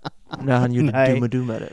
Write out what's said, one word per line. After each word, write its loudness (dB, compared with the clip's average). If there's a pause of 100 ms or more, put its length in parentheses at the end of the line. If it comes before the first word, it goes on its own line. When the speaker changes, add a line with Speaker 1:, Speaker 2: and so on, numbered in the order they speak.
(420)
Speaker 1:
när 2
han 2
gjorde 2
Speaker 2:
Nej. 4
Speaker 1:
Dum 0
och 0
Dummare -4